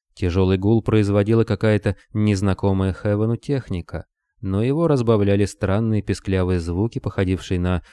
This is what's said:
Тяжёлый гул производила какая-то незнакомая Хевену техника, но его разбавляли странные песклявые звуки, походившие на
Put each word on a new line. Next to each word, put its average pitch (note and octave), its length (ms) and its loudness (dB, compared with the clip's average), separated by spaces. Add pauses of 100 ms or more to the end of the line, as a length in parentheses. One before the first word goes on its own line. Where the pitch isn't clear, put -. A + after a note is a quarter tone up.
(140)
Тяжёлый F#2+ 440 0
гул G#2 240 2
производила G#2+ 640 2
какая-то G#2+ 520 0 (160)
незнакомая G2 800 0
Хевену G#2+ 460 -2
техника, G2 680 -8 (360)
но G2 220 -2
его D3+ 240 0
разбавляли G#2 580 2
странные G#2 560 -2
песклявые F#2 580 -2
звуки, F2+ 400 -2
походившие F#2 600 -2
на F2+ 340 -2